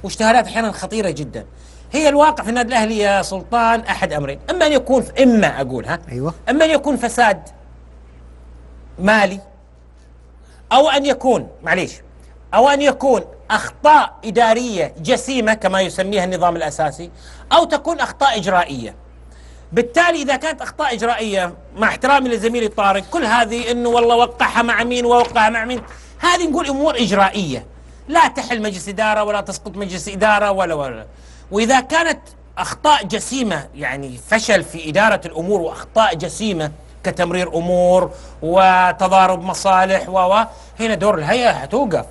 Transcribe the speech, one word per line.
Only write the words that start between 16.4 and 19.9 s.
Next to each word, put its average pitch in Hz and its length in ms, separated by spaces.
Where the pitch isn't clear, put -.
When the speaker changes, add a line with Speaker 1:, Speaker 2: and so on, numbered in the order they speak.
Speaker 1:
الأساسي، 156 540
أو 330 120
تكون 302 360
أخطاء 247 380
إجرائية. 160 560
بالتالي 311 500